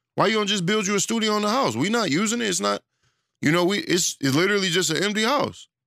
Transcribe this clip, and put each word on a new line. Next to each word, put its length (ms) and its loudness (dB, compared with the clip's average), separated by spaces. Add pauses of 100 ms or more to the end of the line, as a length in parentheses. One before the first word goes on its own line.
(160)
"Why 120 2
you 80 2
don't 120 0
just 180 -2
build 220 0
you 80 0
a 40 2
studio 360 0
in 80 0
the 60 0
house? 260 0
We 140 0
not 200 0
using 320 0
it. 60 -2
It's 120 -2
not, 220 -2 (580)
you 120 2
know, 120 4
we, 160 2
it's, 400 -2
it's 160 2
literally 340 2
just 200 0
an 140 0
empty 200 -2
house." 440 -2 (200)